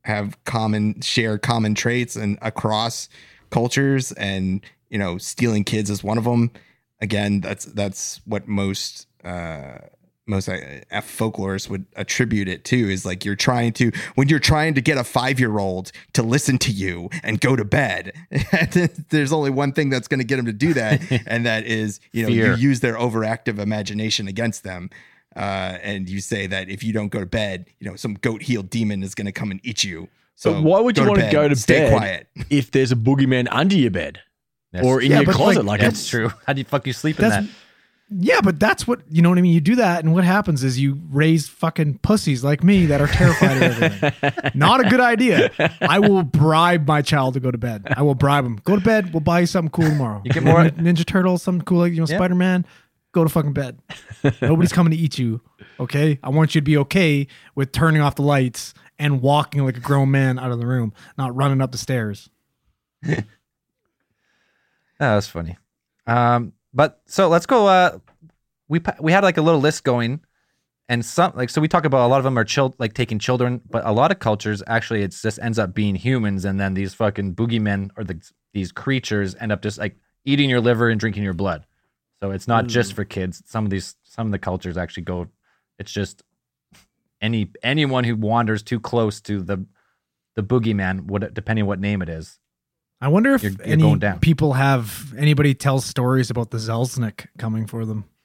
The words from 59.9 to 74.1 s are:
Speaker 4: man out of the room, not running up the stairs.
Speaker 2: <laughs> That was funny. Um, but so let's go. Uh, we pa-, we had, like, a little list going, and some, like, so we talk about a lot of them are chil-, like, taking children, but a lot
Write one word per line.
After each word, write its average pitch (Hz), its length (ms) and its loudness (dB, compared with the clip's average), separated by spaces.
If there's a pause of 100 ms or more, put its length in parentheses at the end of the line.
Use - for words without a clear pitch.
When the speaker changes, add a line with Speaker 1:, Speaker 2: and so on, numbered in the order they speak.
Speaker 4:
man 131 280 2
out 127 140 -6
of 120 60 -4
the 117 80 -4
room, 120 260 -2 (240)
not 131 180 -6
running 135 280 2
up 127 100 -2
the 123 60 -12
stairs. 110 560 -4
Speaker 2:
<laughs> - 720 -16 (1900)
That 123 180 2
was 101 100 0
funny. 85 300 -10 (500)
Um, 120 460 2 (200)
but 143 340 0
so 190 220 2
let's 165 180 4
go. 233 200 4
Uh, 185 320 4 (720)
we 160 120 0
pa-, - 200 -6
we 160 120 2
had, 196 120 4
like, 180 120 2
a 170 60 2
little 160 180 4
list 151 240 0
going, 120 360 0 (680)
and 120 160 -2
some, 170 300 0
like, 123 160 -4
so - 100 0
we 156 80 2
talk 165 160 0
about 135 220 4
a - 20 4
lot 135 100 4
of 131 60 0
them 131 140 0
are 113 60 2
chil-, 131 340 0
like, 113 160 -4
taking 113 240 -2
children, 123 500 -2
but - 160 -4
a 113 80 0
lot 123 180 2